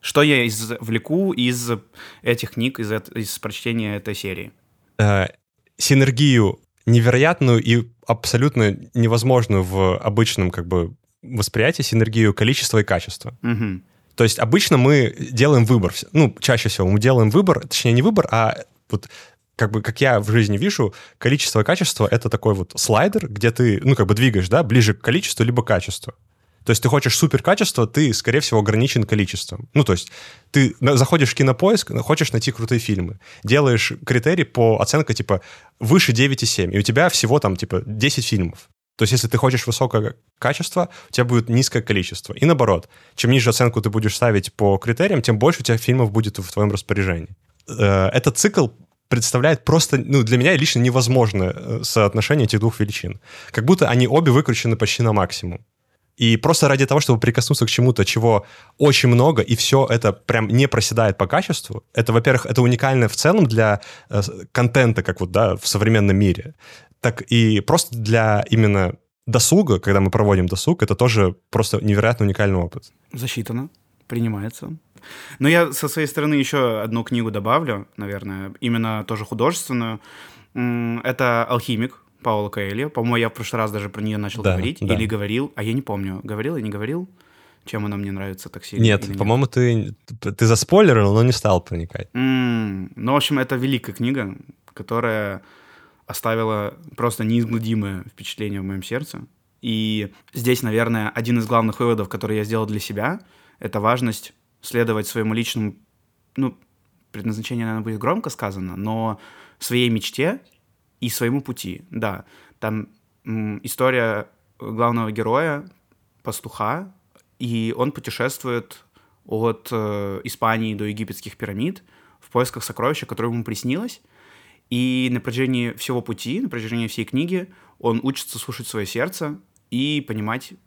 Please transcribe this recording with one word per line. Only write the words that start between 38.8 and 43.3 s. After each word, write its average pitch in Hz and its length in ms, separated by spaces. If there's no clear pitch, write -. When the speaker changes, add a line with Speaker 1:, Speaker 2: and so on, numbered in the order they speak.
Speaker 2:
То - 80
есть 107 80
если 120 160
ты 117 100
хочешь 127 280
высокое 117 480
качество, 170 500
у - 40
тебя 123 120
будет 120 240
низкое 120 340
количество. - 520
И - 100
наоборот, 123 440
чем 117 160